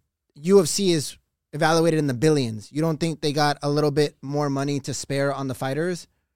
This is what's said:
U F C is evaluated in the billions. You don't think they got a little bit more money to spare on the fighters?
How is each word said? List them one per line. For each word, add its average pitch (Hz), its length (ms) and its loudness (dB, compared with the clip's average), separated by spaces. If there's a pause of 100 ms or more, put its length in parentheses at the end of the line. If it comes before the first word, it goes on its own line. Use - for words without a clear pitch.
(360)
U 185 260 4
F 156 60 0
C 196 240 0
is 156 260 -2 (360)
evaluated 160 460 2
in 147 80 0
the 135 60 0
billions. 120 580 0
You 143 100 -4
don't 160 180 0
think 165 220 -4
they 147 120 -2
got 147 280 2
a 147 80 -2
little 147 220 2
bit 143 300 0
more 143 280 -2
money 139 320 -4
to 139 120 -8
spare 139 400 -4
on 139 140 -6
the 127 80 -8
fighters? 156 520 -6 (280)